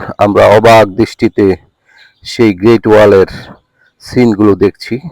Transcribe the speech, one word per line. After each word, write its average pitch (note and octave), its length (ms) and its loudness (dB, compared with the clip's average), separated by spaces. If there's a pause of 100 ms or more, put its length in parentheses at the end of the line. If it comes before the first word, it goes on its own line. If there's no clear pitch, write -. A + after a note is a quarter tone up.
(180)
আমরা G#2 280 2
অবাক A2 400 4
দৃষ্টিতে G2+ 720 -2 (680)
সেই A2+ 320 -2
গ্রেট G#2+ 320 0
ওয়ালের G#2 400 4 (720)
সিনগুলো G#2+ 540 -2
দেখছি G2 460 -6 (120)